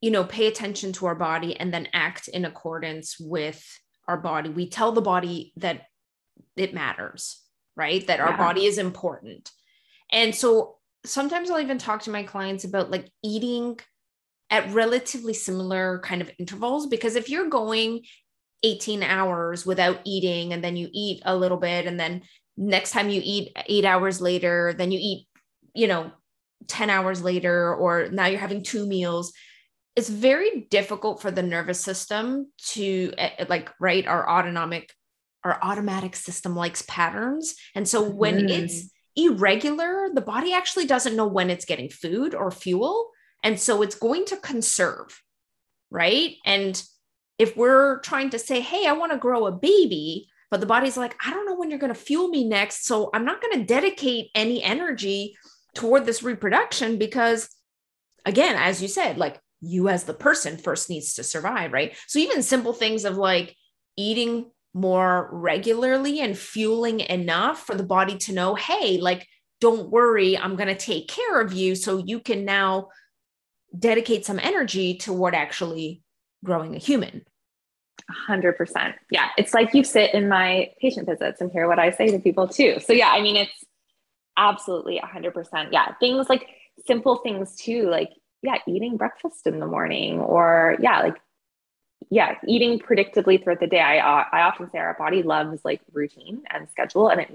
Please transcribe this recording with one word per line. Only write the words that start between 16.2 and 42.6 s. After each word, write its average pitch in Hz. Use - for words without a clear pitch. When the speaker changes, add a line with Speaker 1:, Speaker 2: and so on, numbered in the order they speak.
Speaker 1:
of -
intervals, 226
because 233
if 233
you're 330
going 226
eighteen 214
hours 175
without 180
eating, 175
and 170
then 175
you 175
eat 202
a 185
little 180
bit, 175
and 175
then 170
next 190
time 208
you 202
eat 202
eight 208
hours 185
later, 175
then 180
you 185
eat, 190
you 226
know, 165
ten 214
hours 185
later, 175
or 170
now 185
you're 190
having 202
two 208
meals, 175
it's 226
very 269
difficult 202
for 202
the 185
nervous 175
system 226
to, 190
eh, -
like, 180
right, 185
our -
autonomic, 170
our 180
automatic 190
system 175
likes 175
patterns. 226
And 202
so 214
when 202
Speaker 2:
Mm-hmm. 180
Speaker 1:
it's 170
irregular, 311
the 262
body 247
actually 359
doesn't 254
know 220
when 190
it's 180
getting 139
food 214
or 190
fuel. 262